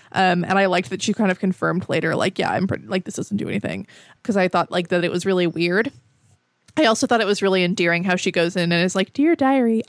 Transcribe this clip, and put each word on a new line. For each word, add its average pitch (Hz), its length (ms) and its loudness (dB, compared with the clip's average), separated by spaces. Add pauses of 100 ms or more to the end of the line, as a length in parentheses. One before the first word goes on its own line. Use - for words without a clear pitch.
(100)
Um, 180 340 0
and 190 140 0
I 196 80 4
liked 180 240 0
that 190 120 -8
she 208 120 0
kind 208 160 2
of 185 80 -2
confirmed 180 500 -2
later, 160 280 -2
like, - 220 -2
"Yeah, 170 120 0
I'm 170 160 -2
pretty, - 200 -4
like, 190 180 -4
this - 100 -12
doesn't - 220 -6
do - 120 -4
anything." 196 380 -6 (360)
'Cause 202 140 -2
I 180 120 2
thought, 175 220 0
like, 190 180 -2
that 175 160 0
it 165 80 -2
was 180 120 -4
really 185 220 2
weird. 175 460 0 (840)
I 311 120 4
also 226 200 2
thought 233 140 2
it 208 60 0
was 202 160 0
really 190 220 2
endearing 175 400 0
how 185 120 2
she 185 160 -2
goes 175 240 0
in 175 160 0
and 170 100 2
is 185 140 0
like, 190 160 -2
"Dear 320 240 2
diary, 254 520 2